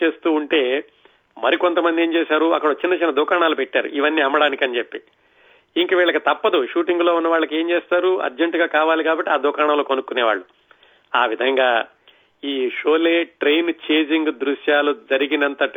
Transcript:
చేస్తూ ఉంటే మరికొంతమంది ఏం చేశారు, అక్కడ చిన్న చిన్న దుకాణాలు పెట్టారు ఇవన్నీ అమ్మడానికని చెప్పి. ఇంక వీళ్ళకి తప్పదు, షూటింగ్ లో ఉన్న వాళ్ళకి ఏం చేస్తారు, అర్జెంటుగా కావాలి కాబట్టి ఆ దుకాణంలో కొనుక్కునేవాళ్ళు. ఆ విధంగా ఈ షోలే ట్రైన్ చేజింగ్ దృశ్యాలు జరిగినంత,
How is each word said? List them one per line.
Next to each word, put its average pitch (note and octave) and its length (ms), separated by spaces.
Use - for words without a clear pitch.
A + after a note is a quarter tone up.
చేస్తూ D#3+ 280
ఉంటే D3 520
మరికొంతమంది E3 600
ఏం E3 120
చేశారు, D#3+ 400
అక్కడ D3+ 160
చిన్న F3 240
చిన్న E3 160
దుకాణాలు D#3 440
పెట్టారు C3+ 320
ఇవన్నీ D3+ 360
అమ్మడానికని C#3 540
చెప్పి. A2 240
ఇంక F3+ 180
వీళ్ళకి E3+ 240
తప్పదు, D3+ 480
షూటింగ్ F3 360
లో E3+ 120
ఉన్న E3 140
వాళ్ళకి D#3+ 280
ఏం E3 140
చేస్తారు, F3 520
అర్జెంటుగా E3 440
కావాలి D#3+ 380
కాబట్టి D#3+ 260
ఆ D3+ 60
దుకాణంలో D3 460
కొనుక్కునేవాళ్ళు. B2 600
ఆ B2 120
విధంగా B2+ 600
ఈ C3+ 260
షోలే E3 540
ట్రైన్ E3 480
చేజింగ్ D#3 400
దృశ్యాలు C#3+ 600
జరిగినంత, C#3+ 680